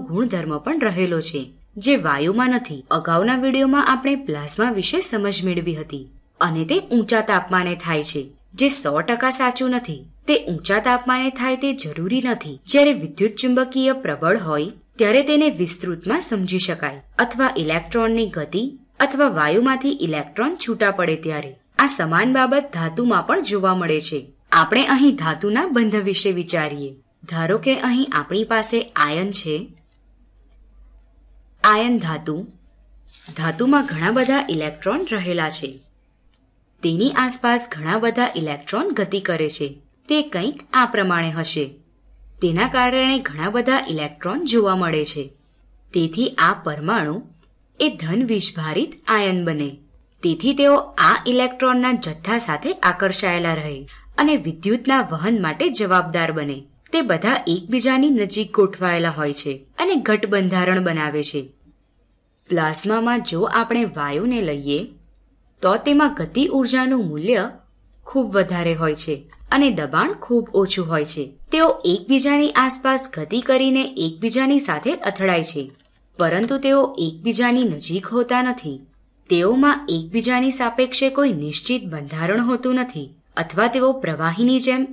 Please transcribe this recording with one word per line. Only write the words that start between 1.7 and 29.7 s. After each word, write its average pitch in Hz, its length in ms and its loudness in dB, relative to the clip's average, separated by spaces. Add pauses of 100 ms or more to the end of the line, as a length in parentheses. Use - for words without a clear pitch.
જે 262 220 2
વાયુમાં 175 540 0
નથી. 165 380 -4
અગાઉના 170 480 2
વીડિયોમાં 269 480 2
આપણે 269 360 2
પ્લાઝમા 151 500 -2
વિશે 202 280 0
સમજ 202 420 -2
મેળવી 175 340 -2
હતી 147 280 -10 (360)
અને 160 240 0
તે 269 120 0 (120)
ઊંચા 220 360 2
તાપમાને 180 520 0
થાય 160 280 -2
છે, 147 180 -4 (280)
જે 277 220 2
સો 151 260 0
ટકા 240 340 0
સાચું 254 400 0
નથી. 202 280 -4 (220)
તે 302 200 2
ઊંચા 196 380 -2
તાપમાને 254 520 0
થાય 254 260 -2
તે 277 160 0
જરૂરી 190 480 -4
નથી. 214 420 -4
જ્યારે 285 300 6
વિદ્યુત 190 420 -2
ચુંબકીય 254 600 2
પ્રબળ 180 440 0
હોય, 156 340 -4 (200)
ત્યારે 226 280 4
તેને 302 300 4
વિસ્તૃતમાં 180 680 -4
સમજી 185 380 -2
શકાય, 151 400 -4 (160)
અથવા 240 400 0
ઇલેક્ટ્રોનની 220 720 0
ગતિ 170 340 -4 (360)
અથવા 277 340 2
વાયુમાંથી 247 680 2
ઇલેક્ટ્રોન 208 580 -4
છૂટા 208 340 0
પડે 170 260 0
ત્યારે. 151 340 -8 (220)
આ 277 140 4
સમાન 180 440 0
બાબત 269 380 2
ધાતુમાં 175 540 0
પણ 320 200 0
જોવા 190 300 2
મળે 165 260 0
છે. 151 200 -4 (300)
આપણે 214 360 4
અહીં 269 300 6
ધાતુના 202 520 0
બંધ 226 340 2
વિશે 190 300 0
વિચારીએ. 151 600 -4 (320)
ધારો 165 340 -2
કે 269 220 2
અહીં 254 320 0
આપણી 214 340 -2
પાસે 226 320 0 (200)
આયન 160 340 0
છે. 156 240 -4 (2000)